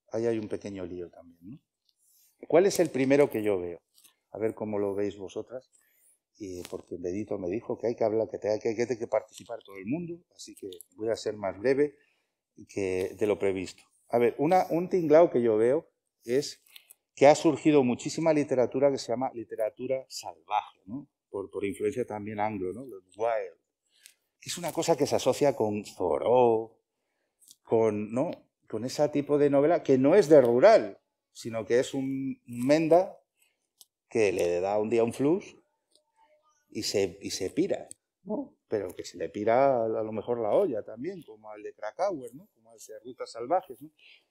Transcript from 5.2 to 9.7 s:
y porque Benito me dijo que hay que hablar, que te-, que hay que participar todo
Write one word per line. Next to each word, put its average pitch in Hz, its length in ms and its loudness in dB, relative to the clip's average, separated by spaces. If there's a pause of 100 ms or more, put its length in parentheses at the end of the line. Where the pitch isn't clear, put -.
y 92 320 -12
porque 90 280 -12
Benito 95 420 -6
me 90 100 -6
dijo 117 280 -6
que - 100 -4
hay 120 80 -2
que 120 80 -4
hablar, 110 260 0
que - 80 -10
te-, 104 220 -2
que 120 100 -4
hay 110 60 -4
que 117 320 -4
participar 110 580 -6
todo 98 120 -20